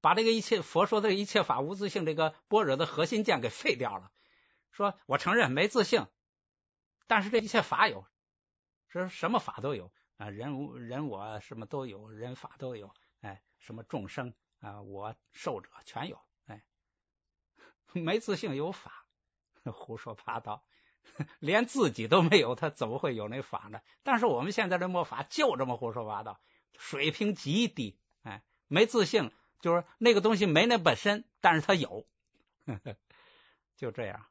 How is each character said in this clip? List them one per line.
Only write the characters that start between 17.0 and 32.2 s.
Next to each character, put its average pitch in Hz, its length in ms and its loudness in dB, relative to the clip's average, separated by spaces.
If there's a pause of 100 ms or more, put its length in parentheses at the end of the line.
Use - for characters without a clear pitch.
没 180 280 -2
自 202 180 -4
性 156 180 -6
有 156 160 -4
法， - 340 -16 (320)
<laughs> - 280 -20
胡 113 320 -12
说 113 160 -14
八 113 260 -8
道， 107 240 -12 (400)
<laughs> - 360 -12
连 202 260 2
自 226 260 0
己 - 160 -6
都 175 140 6
没 170 180 6
有， 123 160 2
他 156 140 -4
怎 127 180 -4
么 123 120 -4
会 139 160 -2
有 107 120 -6
那 123 140 -8
法 - 300 -10
呢？ 107 100 -14 (220)
但 254 160 2
是 240 80 4
我 170 140 2
们 185 100 -2
现 202 180 -2
在 180 80 2
这 180 100 -2
末 180 160 -2
法 139 200 -8
就 262 340 0
这 131 80 0
么 123 100 -4
胡 113 160 -6
说 113 140 -6
八 107 180 -6
道， 104 160 -12 (380)
水 147 340 -2
平 208 220 -2
极 185 340 0
低， 113 300 -6 (260)
哎， 101 200 -14 (240)
没 190 180 4
自 226 200 2
性， 151 260 0 (280)
就 170 160 2
是 175 80 0 (140)
那 233 160 6
个 208 80 6
东 214 140 4
西 202 100 2
没 170 200 6
那 240 120 4
本 160 180 4
身， 208 300 -2 (160)
但 170 140 6
是 156 60 2
它 196 120 2
有， 120 340 -2 (580)